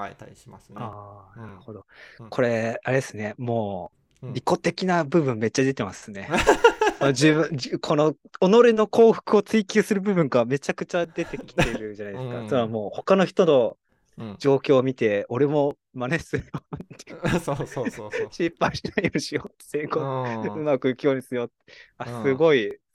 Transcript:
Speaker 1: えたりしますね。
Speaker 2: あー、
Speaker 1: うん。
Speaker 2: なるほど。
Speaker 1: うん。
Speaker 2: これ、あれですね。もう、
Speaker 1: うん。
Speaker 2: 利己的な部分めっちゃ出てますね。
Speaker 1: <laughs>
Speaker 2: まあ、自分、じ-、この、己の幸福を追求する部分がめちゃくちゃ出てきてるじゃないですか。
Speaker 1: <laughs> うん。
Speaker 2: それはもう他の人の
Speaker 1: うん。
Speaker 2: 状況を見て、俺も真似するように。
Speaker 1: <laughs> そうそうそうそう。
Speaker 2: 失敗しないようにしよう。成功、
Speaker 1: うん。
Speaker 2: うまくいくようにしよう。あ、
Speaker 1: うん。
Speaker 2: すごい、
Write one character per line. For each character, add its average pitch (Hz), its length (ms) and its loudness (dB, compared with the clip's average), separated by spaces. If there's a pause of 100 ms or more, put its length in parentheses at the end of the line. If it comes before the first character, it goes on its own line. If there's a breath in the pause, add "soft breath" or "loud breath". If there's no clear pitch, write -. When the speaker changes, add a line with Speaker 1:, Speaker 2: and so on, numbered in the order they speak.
Speaker 1:
え - 80 -14
た - 120 -20
り 98 100 -20
し - 120 -20
ま 104 120 -20
す - 100 -20
ね。 101 100 -20
Speaker 2:
あ 101 560 -16
ー、 117 40 -18
Speaker 1:
う 113 40 -16
ん。 - 40 -16
Speaker 2:
な 104 60 -20
る 92 60 -20
ほ 107 120 -18
ど。 101 140 -18 (340 loud breath)
Speaker 1:
う 117 40 -18
ん。 110 60 -20
Speaker 2:
こ 131 120 0
れ、 113 420 0
あ 120 60 -2
れ 131 60 2
で 131 60 0
す - 140 -14
ね。 107 220 -8
も 107 540 -4 (300)
う、 - 40 -14
Speaker 1:
う - 40 -10
ん。 139 40 -8
Speaker 2:
利 127 80 -6
己 - 180 2
的 170 260 -4
な 175 180 0
部 151 180 2
分 127 160 -2
め 110 100 0
っ - 20 -6
ち - 100 0
ゃ 131 40 2
出 135 100 0
て 123 100 -4
ま 95 80 -8
す - 180 -18
ね。 98 180 -12
Speaker 1:
<laughs> - 680 2
Speaker 2:
ま - 100 2
あ、 - 20 4
自 139 220 4
分、 151 240 0
じ-、 135 240 -6
こ - 160 0
の、 151 180 2
己 - 40 -20 (560)
の 214 120 2
幸 226 260 6
福 - 240 0
を 202 60 4
追 220 240 0
求 214 160 2
す - 120 -2
る 196 60 0
部 196 140 0
分 165 140 2
が 120 160 2
め 127 140 0
ち - 120 -6
ゃ 175 40 -2
く - 120 -10
ち - 80 -6
ゃ 175 120 0
出 165 200 -6
て - 120 -10
き - 160 -18
て 127 200 0
る 107 200 -8
じ 101 80 -12
ゃ - 20 -10
な 101 80 -10
い - 20 -10
で 98 60 -10
す 127 80 -8
か。 120 100 -8
Speaker 1:
<laughs> - 20 -10
う 117 40 -10
ん。 110 40 -10
Speaker 2:
そ 107 60 -2
れ 127 60 2
は 113 80 -2
も 110 200 -6
う - 40 -10
他 - 240 0
の 190 80 4
人 180 220 2
の 131 300 4 (420)
Speaker 1:
う 117 60 -14
ん。 104 140 -12
Speaker 2:
状 139 180 4
況 135 200 4
を 127 60 4
見 131 120 -2
て、 101 340 0
俺 123 180 0
も 143 300 0 (180)
真 127 140 -6
似 160 140 -2
す - 160 -6
る - 80 -8
よ - 40 -20 (220)
う - 40 -4
に。 - 100 -10 (200)
Speaker 1:
<laughs> - 340 -2
そ 151 120 -4
う 143 140 -6
そ - 180 -6
う - 60 -6
そ 107 180 -12
う 104 40 -16
そ - 120 -6
う。 - 80 -10
Speaker 2:
失 170 260 -4
敗 - 180 -2
し - 80 -12
な - 180 -4
い - 20 0
よ 165 100 -2
う - 20 -4
に 151 60 -4
し - 120 -8
よ - 100 -6
う。 - 180 -20
成 151 220 -8
功、 147 180 -4
Speaker 1:
う 123 560 -6
ん。 - 20 -6
Speaker 2:
う 151 40 -6
ま 147 140 0
く 131 120 -2
い 120 60 -4
く - 80 -6
よ 143 80 2
う 135 40 -2
に 127 60 -8
し - 120 -12
よ 120 100 -4
う。 - 80 -10 (460 loud breath)
あ、 123 80 -12
Speaker 1:
う 120 40 -10
ん。 120 120 -10
Speaker 2:
す 135 120 0
ご 156 200 4
い、 104 240 0 (160)